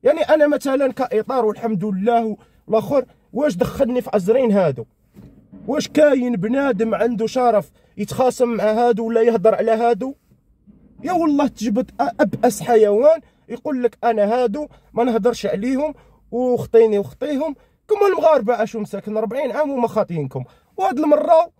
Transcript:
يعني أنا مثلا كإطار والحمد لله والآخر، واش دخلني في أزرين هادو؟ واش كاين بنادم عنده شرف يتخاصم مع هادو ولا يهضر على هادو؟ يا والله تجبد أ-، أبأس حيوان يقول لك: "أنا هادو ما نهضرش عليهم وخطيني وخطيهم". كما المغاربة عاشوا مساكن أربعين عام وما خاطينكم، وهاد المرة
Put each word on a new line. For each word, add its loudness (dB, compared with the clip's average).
يعني 2
أنا 4
مثلا -2
كإطار -2
والحمد -4
لله -2
والآخر، -2
واش -2
دخلني -2
في -10
أزرين 2
هادو؟ 0
واش -4
كاين 4
بنادم -2
عنده -2
شرف 0
يتخاصم 0
مع -2
هادو 0
ولا 2
يهضر 4
على 0
هادو؟ 0
يا -4
والله 2
تجبد -4
أ-، -4
أبأس 0
حيوان 4
يقول -6
لك: -2
"أنا 2
هادو -2
ما 0
نهضرش 0
عليهم -2
وخطيني 2
وخطيهم". -6
كما 2
المغاربة 2
عاشوا -6
مساكن -8
أربعين -4
عام -2
وما -2
خاطينكم، -4
وهاد -2
المرة 2